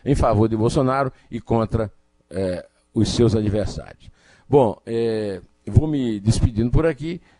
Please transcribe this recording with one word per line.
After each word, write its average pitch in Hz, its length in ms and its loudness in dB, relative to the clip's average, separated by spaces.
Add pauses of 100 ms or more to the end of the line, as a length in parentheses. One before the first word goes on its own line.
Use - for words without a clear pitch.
em 143 120 2
favor 113 340 4
de 110 80 -2
Bolsonaro 131 560 0 (180)
e 117 80 -10
contra, 113 540 -2 (380)
é, 90 340 -4 (300)
os 110 160 2
seus 113 260 2
adversários. 101 720 -4 (380)
Bom, 127 260 4 (120)
é, 110 560 -4 (240)
vou 107 200 4
me 127 320 -2
despedindo 113 520 0
por 156 160 2
aqui. 165 340 -6 (180)